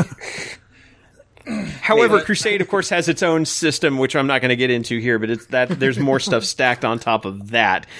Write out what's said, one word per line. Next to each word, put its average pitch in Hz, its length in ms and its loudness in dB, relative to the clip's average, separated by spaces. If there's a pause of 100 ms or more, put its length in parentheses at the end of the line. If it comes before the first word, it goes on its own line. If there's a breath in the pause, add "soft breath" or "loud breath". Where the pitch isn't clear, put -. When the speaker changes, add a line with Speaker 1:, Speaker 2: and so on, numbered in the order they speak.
Speaker 1:
<laughs> - 40 -12 (1700 loud breath)
However, 220 360 4
Speaker 2:
Maybe. - 100 2
Speaker 1:
Crusade, 208 360 0
of 175 60 -6
course, 196 220 -2
has 170 180 0
its 165 140 0
own 160 220 4
system, 147 540 0
which 131 180 0
I'm 135 100 2
not 135 140 2
gonna 127 160 2
get 127 140 2
into 120 280 0
here, 113 200 2
but 110 120 -2
it's 117 160 -4
that 127 220 0
there's 135 300 0
more 135 220 2
stuff 117 240 0
Speaker 2:
<laughs> - 100 -6
Speaker 1:
stacked 123 300 0
on 113 140 0
top 113 260 0
of 101 260 -10
that. 101 360 2 (140)